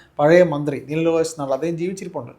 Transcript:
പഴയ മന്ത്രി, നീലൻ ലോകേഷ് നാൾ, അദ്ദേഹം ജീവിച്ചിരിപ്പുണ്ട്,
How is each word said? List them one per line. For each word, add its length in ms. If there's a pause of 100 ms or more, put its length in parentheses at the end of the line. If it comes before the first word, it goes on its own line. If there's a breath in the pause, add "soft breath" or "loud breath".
(180 loud breath)
പഴയ 240
മന്ത്രി, 460
നീലൻ 140
ലോകേഷ് 380
നാൾ, 120
അദ്ദേഹം 240
ജീവിച്ചിരിപ്പുണ്ട്, 640